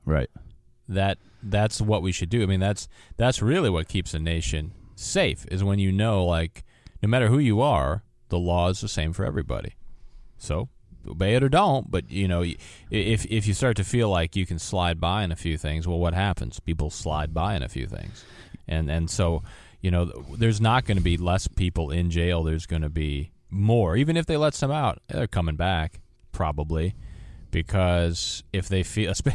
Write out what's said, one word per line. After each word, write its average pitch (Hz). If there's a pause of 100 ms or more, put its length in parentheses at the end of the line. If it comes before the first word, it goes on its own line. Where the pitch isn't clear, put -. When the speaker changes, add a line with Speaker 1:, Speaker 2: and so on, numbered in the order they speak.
Speaker 1:
Right. 73 (580)
Speaker 2:
That, 98 (260)
that's 104
what 107
we 90
should 87
do. 117
I -
mean, 95
that's, 98 (300)
that's 123
really 135
what 80
keeps -
a 80
nation 80 (240)
safe, -
is 95
when 101
you 95
know, 101
like, 82 (400)
no 104
matter 123
who 127
you 113
are, 95 (260)
the 87
law 87
is 92
the 107
same 80
for 98
everybody. - (600)
So - (380)
obey 98
it 127
or 135
don't. 156
But, 90
you 98
know, 90
y-, 87 (340)
if, 107
if 107
you 101
start 123
to 101
feel 117
like 85
you 95
can 85
slide 87
by 90
in 85
a 82
few 82
things, 80
well, 85
what 87
happens? 92
People 78
slide 76
by 85
in 76
a 60
few 64
things. - (420)
And, 80
and 82
so, 85 (380)
you 95
know, 87
th-, 67
there's 113
not 117
gonna 98
be 87
less 87
people 85
in 85
jail. 85
There's 80
gonna 80
be 76 (200)
more. 101
Even 151
if 160
they 160
let 151
some 139
out, 147 (100)
they're -
coming 82
back, 82 (320)
probably. 78 (560)
Because 87
if 95
they 95
feel, 98 (240)